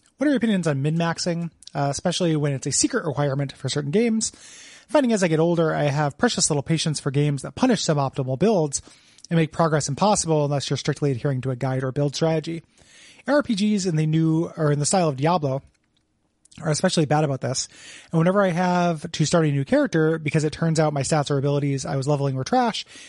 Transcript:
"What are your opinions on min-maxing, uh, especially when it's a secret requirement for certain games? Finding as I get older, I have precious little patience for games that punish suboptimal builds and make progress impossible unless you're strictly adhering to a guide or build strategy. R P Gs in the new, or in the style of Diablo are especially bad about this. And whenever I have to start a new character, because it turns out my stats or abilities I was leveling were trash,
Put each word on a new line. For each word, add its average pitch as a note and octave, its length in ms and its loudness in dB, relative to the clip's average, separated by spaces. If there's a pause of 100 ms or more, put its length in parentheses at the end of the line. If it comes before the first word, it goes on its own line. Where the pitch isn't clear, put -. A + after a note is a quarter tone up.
(160)
"What C4+ 100 -2
are D4+ 40 4
your C4+ 80 2
opinions G3 280 0
on C#3 160 0
min-maxing, E3 680 -2 (240)
uh, C#3+ 160 -2
especially E3 460 -2
when D3 160 0
it's C3 140 -6
a C#3+ 60 -4
secret - 320 -2
requirement C#3 480 -2
for - 160 -8
certain C#3+ 220 -4
games? A3 400 0 (580)
Finding C4 240 2
as G3+ 100 2
I F#3 60 2
get D#3+ 120 2
older, E3 340 2
I D3+ 100 0
have D3 340 0
precious - 320 0
little C#3+ 140 0
patience D#3+ 340 -2
for - 140 -4
games C#3+ 300 0
that C#3+ 120 -12
punish B3+ 300 2
suboptimal C3 540 -2
builds F3 420 2 (480)
and E3+ 100 0
make D#3 140 0
progress D#3 360 0
impossible D#3+ 580 2
unless C#3+ 240 -2
you're C#3+ 80 0
strictly C#3+ 340 -2
adhering C3 300 -2
to C3 80 -4
a C3 60 -4
guide C3 280 -2
or C3 80 -4
build C#3+ 240 -2
strategy. D#3+ 460 -2 (680)
R C#4+ 160 4
P A#3+ 100 -2
Gs G3+ 320 0
in E3+ 80 0
the D#3 120 2
new, D#3+ 500 2
or D3+ 160 2
in C#3+ 80 0
the C#3+ 60 0
style F3+ 220 2
of C#3 80 -2
Diablo C#3+ 460 0 (1000)
are D#3+ 100 -4
especially E3 360 2
bad D3+ 160 2
about C#3 180 -2
this. - 280 -4 (420)
And E3 80 2
whenever F#3 240 4
I F#3+ 60 2
have F3 640 0
to - 120 0
start D#3+ 220 2
a D3 60 2
new C#3 120 0
character, E3 540 2
because D3+ 240 -2
it D3+ 100 0
turns E3 280 0
out D#3 120 2
my C#3 100 -2
stats D3 280 0
or C#3+ 80 2
abilities C#3+ 480 0
I D#3 100 -6
was C3+ 120 -2
leveling C#3 260 0
were C3 100 -4
trash, B3 400 0 (240)